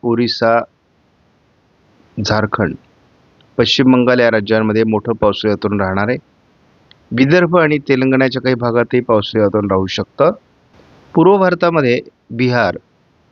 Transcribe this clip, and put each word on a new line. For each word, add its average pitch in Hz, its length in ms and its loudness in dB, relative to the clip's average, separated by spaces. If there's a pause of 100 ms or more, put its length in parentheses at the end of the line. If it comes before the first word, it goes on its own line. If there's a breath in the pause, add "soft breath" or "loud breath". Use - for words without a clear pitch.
ओरिसा, 117 600 0 (1600)
झारखंड, 104 500 -2 (840)
पश्चिम 127 340 2
बंगाल 123 280 2
या 117 120 2
राज्यांमध्ये 110 520 0
मोठं 110 300 -2
पावसाळी 104 400 0
वातावरण 101 280 -4
राहणार 98 280 -2
आहे. 131 80 -2 (960)
विदर्भ 160 460 2
आणि 151 200 2
तेलंगणाच्या 131 640 0
काही 127 140 0
भागातही 120 460 -2
पावसाळी 110 420 0
वातावरण 101 280 0
राहू 95 140 0
शकतं. 139 460 -2 (840)
पूर्व 180 240 4
भारतामध्ये 170 640 0 (280)
बिहार, 120 480 -2 (540)